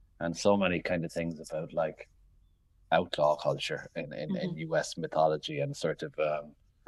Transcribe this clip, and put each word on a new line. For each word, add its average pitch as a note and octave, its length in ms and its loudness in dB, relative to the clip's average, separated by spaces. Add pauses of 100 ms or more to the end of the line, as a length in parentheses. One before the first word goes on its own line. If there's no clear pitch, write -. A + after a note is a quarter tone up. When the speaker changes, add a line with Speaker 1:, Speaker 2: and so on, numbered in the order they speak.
(200)
Speaker 1:
And E2+ 160 -2
so G2+ 220 6
many F2+ 240 2
kind F2 240 0
of D#2+ 60 -8
things E2+ 280 -4
about, D#2 340 -6
like, D#2+ 340 -2 (840)
outlaw D#2+ 440 4
culture C#2 600 -2
in, D#2+ 180 -6
in, - 240 -4
in F#3 140 -2
Speaker 2:
Mm-hmm. - 80 -6
Speaker 1:
U D#2+ 180 -2
S - 200 -2
mythology D#2 600 2
and C#2+ 160 -2
sort D#2+ 280 -2
of, D2+ 160 -8
um, D2+ 320 0 (360)